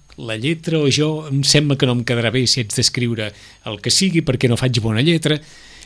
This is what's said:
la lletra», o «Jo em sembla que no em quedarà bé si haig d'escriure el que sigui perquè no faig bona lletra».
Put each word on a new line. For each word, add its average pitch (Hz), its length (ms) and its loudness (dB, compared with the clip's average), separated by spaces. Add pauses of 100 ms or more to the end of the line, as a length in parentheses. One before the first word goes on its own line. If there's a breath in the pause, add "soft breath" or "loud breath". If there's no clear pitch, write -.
(160)
la 113 200 -8
lletra», 160 440 -2
o 143 100 2
«Jo 156 380 0
em 139 160 0
sembla 147 340 2
que 143 80 2
no 123 60 2
em 120 120 0
quedarà 117 280 0
bé 127 160 0
si - 120 0
haig 101 140 -6
d'escriure 117 560 -2 (360 loud breath)
el 107 140 -8
que 120 100 -4
sigui 165 340 2
perquè 131 240 0
no 117 80 2
faig 123 240 0
bona 110 240 0
lletra». 160 340 2 (480 loud breath)